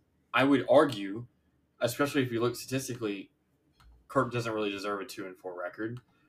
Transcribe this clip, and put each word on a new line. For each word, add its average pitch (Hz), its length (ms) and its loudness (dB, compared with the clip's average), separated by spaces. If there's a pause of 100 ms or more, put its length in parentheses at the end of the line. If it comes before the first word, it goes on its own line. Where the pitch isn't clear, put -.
(340)
I 120 100 6
would 139 260 4
argue, 120 560 4 (540)
especially 143 420 0
if 120 120 0
you 113 80 0
look 120 140 0
statistically, 117 760 -6 (760)
Kirk 127 240 0
doesn't 117 220 -2
really 107 180 0
deserve 98 300 -4
a 92 40 -8
two 98 200 -10
and 92 120 -14
four 90 220 -12
record. 110 400 -8 (300)